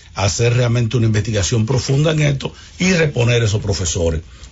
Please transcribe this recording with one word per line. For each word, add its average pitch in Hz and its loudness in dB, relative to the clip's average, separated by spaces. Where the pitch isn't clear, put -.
hacer 117 0
realmente 120 0
una 113 2
investigación 107 0
profunda 135 0
en 156 0
esto 143 -2
y 185 2
reponer 120 2
esos 104 0
profesores. 85 -2